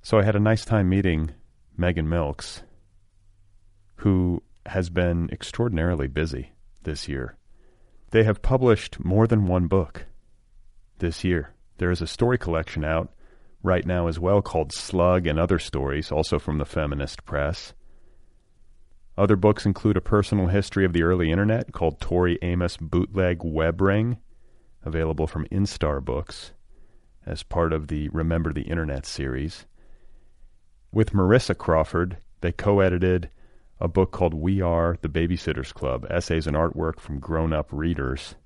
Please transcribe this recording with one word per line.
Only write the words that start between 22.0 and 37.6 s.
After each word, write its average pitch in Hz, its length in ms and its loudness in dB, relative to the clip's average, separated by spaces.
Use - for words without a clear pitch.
Tori 90 400 0
Amos 87 340 -2
Bootleg 87 680 0
Web 82 380 -2
Ring, 107 380 2
available 80 440 -2
from 78 180 -6
Instar 76 580 -2
Books 64 480 -8
as 82 160 -8
part 82 300 -2
of 78 160 -4
the 76 220 -4
Remember 82 420 0
the 73 120 -6
Internet 76 420 -4
series. 69 600 -8
With 107 200 2
Marissa 98 460 4
Crawford, 87 600 0
they 87 100 -2
co-edited 92 800 2
a 85 80 -2
book 90 240 2
called 82 240 0
We 92 260 0
Are 85 400 2
the - 80 -4
Babysitters 80 640 -2
Club, 64 340 -4
Essays 82 380 -2
and 73 100 -2
Artwork 80 440 -2
from 73 200 -10
Grown-Up 80 520 -2